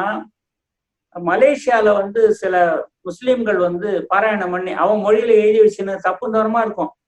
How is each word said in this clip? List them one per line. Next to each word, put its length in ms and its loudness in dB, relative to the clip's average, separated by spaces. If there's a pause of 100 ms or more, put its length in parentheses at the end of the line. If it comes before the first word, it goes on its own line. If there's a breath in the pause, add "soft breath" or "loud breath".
(1160)
மலேசியால 800 2
வந்து 280 -2 (120)
சில 200 -4 (480)
முஸ்லிம்கள் 560 -2
வந்து 320 -2 (180)
பாராயணம் 440 0
பண்ணி, 220 -4
அவன் 300 0
மொழியில 320 2
எழுதி 240 4
வச்சுன்னு 420 0
தப்பு 280 -4
தரமா 320 0
இருக்கும், 300 -4 (160)